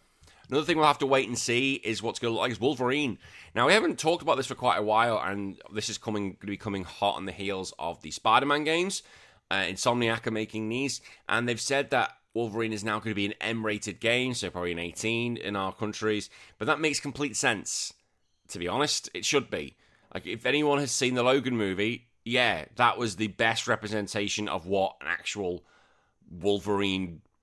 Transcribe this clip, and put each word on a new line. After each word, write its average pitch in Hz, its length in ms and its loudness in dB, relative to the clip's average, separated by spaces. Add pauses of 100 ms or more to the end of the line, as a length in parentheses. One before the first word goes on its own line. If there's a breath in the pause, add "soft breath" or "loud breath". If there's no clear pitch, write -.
(500 soft breath)
Another 147 160 0
thing 170 100 2
we'll 151 120 6
have 147 120 6
to 143 60 2
wait 135 240 4
and 120 100 -2
see 131 360 2 (100)
is 107 180 -2
what's 110 160 -4
gonna 117 140 -2
look 92 80 -2
like 123 100 0
is 98 80 -6
Wolverine. 127 580 0 (380 loud breath)
Now, 123 120 4
we 165 60 6
haven't 180 240 4
talked 165 240 2
about 151 140 2
this 131 120 0
for 135 80 -6
quite 120 200 2
a 104 80 0
while, 110 340 4
and 98 400 -4 (160)
this 104 140 -4
is 107 100 -6
coming, 101 400 -4
gonna 101 140 -10
be 98 60 -6
coming 98 260 -4
hot 101 320 0
on 92 100 -8
the 95 60 -6
heels 98 480 -6
of 82 220 -6
the 78 100 -12
Spider-Man 143 540 4
games. 175 380 0 (460 loud breath)
Uh, 98 120 2
Insomniac 113 640 0
are 113 40 0
making 110 360 -4
these, 127 320 -4 (300 loud breath)
and 117 180 0
they've 117 140 -2
said 139 300 0
that 123 260 2 (160)
Wolverine 113 400 -2
is 101 100 -6
now 107 160 0
gonna 110 160 -4
be 101 100 2
an 101 140 -2
M-rated 107 640 -4
game, 123 320 2
so 98 160 -4
probably 87 240 -4
an 85 60 -4
eighteen 113 580 -2
in 101 180 -4
our 95 180 -2
countries. 107 560 -2 (280 loud breath)
But 107 80 -6
that 147 160 0
makes 156 180 0
complete 139 380 -6
sense, - 560 -2 (560)
to - 100 -10
be 85 80 -4
honest. 135 460 -2
It 90 100 -8
should 143 260 0
be. 73 280 -6 (360 soft breath)
Like, 92 140 -8
if 117 180 -8
anyone 143 340 4
has 139 120 -2
seen 127 220 2
the 123 100 2
Logan 127 320 4
movie, 104 540 0 (160)
yeah, 113 380 2 (140)
that 117 200 6
was 110 200 -2
the 110 100 0
best 113 400 0
representation 104 800 -2
of 82 180 -4
what 95 360 0
an 71 60 -8
actual 90 580 -4 (640 soft breath)
Wolverine 95 920 0 (220)